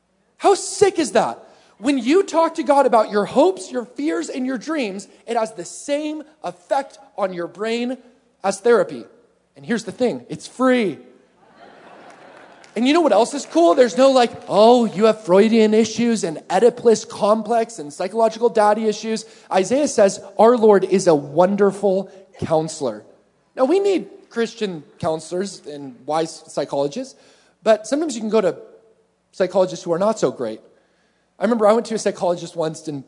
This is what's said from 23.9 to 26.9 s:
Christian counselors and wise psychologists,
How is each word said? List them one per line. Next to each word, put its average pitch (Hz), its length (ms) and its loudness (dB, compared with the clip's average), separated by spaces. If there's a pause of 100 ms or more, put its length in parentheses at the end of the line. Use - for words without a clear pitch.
Christian 208 560 -8 (140)
counselors 175 680 -8
and 143 380 -16
wise 160 260 -4 (160)
psychologists, 147 720 -6 (420)